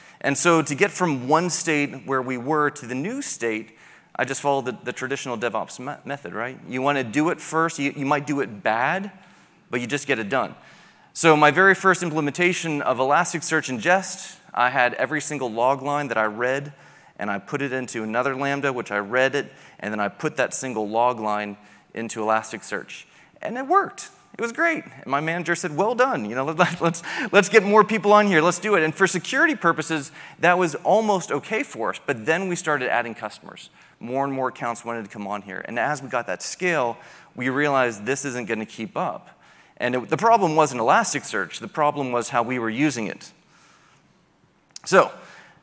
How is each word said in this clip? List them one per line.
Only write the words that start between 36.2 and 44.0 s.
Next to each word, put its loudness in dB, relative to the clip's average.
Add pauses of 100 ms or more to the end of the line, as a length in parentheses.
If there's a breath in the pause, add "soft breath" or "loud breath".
that -6
scale, -2 (380 loud breath)
we -4
realized 0
this -2
isn't -6
gonna -2
keep -10
up. -6 (460 soft breath)
And 0
it, -2
the 2
problem 6
wasn't 4
Elasticsearch. 0
The -10
problem -2
was 0
how 2
we -4
were -2
using 0
it. -12 (1500 soft breath)